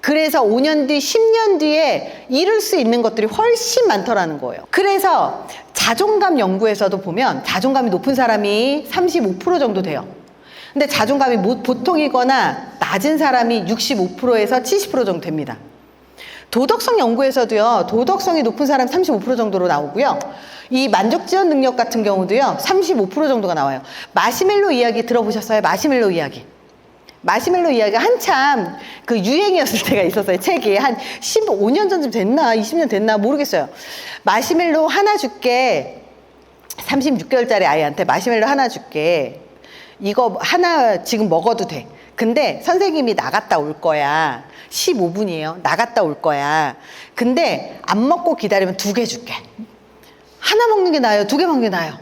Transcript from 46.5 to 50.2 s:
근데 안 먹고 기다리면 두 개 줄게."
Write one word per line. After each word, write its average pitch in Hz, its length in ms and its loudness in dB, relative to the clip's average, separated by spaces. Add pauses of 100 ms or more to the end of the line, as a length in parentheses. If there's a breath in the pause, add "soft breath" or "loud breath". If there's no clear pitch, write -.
근데 247 720 -2
안 214 200 0
먹고 330 300 0
기다리면 190 400 0
두 202 160 -4
개 233 140 0
줄게." - 260 -10 (1080 loud breath)